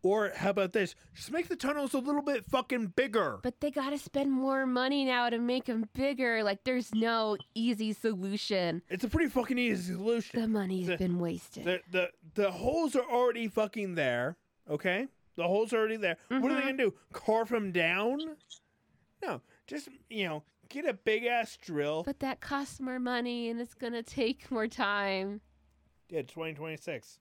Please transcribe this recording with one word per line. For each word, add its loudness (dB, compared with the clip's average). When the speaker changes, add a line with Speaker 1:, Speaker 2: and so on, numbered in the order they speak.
Speaker 1:
Or 4
how 0
about 0
this? 0
Just -12
make -2
the -2
tunnels -2
a 2
little 0
bit 0
fucking 0
bigger. 2
Speaker 2:
But -4
they 0
gotta -2
spend -2
more 2
money 2
now 2
to 0
make 0
'em -2
bigger. 0
Like, 0
there's -2
no 2
easy 0
solution. -2
Speaker 1:
It's -4
a -2
pretty 2
fucking 0
easy 0
solution. 0
Speaker 2:
The 0
money's 0
Speaker 1:
The, 0
Speaker 2:
been 2
wasted. -4
Speaker 1:
the, 2
the, 2
the 4
holes 0
are 4
already 2
fucking -2
there, 2
okay? 0
The -2
holes 2
are 2
already 2
there. 0
What 2
are 4
they 2
Speaker 2:
Mm-hmm. -
Speaker 1:
gonna 0
do? 2
Carve 0
'em 0
down? 0
No, -4
just, -8
you 0
know, -4
get -8
a 2
big-ass 2
drill. -2
Speaker 2:
But -4
that -4
costs -6
more -4
money, -2
and -4
it's -8
gonna -6
take -2
more 0
time. 0
Speaker 1:
Yeah, -4
twenty -8
twenty-six. -10